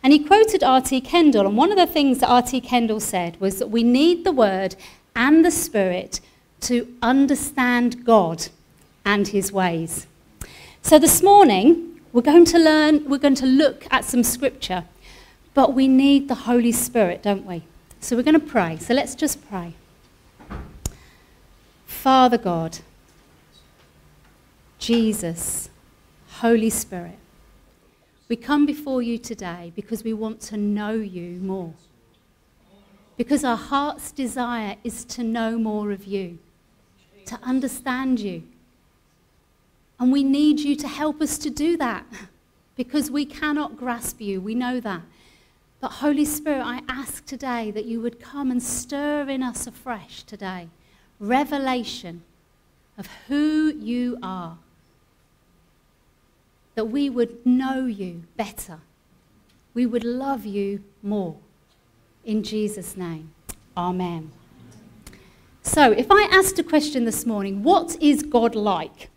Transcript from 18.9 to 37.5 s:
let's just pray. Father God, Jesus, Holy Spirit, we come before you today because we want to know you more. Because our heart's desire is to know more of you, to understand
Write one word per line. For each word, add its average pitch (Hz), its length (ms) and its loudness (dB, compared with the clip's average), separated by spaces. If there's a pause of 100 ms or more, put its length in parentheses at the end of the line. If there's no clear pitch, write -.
let's 269 220 -2
just - 320 -6
pray. 175 280 -10 (2000)
Father 254 520 4
God, 170 420 -4 (2000)
Jesus, 214 920 -2 (720)
Holy 226 280 2
Spirit, 175 480 -10 (1080)
we 233 80 -2
come 294 300 0
before 285 360 -4
you 233 160 -4
today 175 560 -12
because 214 300 -10
we 226 80 -6
want 220 300 -8
to 214 160 -12
know 208 340 -4
you 180 480 -10
more. 190 340 -8 (1400)
Because 277 300 -2
our 240 100 0
heart's - 560 -6
desire 240 720 -6
is - 220 -10
to - 180 -10
know 226 340 -4
more 214 340 -4
of 196 120 -8
you, 190 360 -8 (880)
to - 140 -14
understand 254 800 -4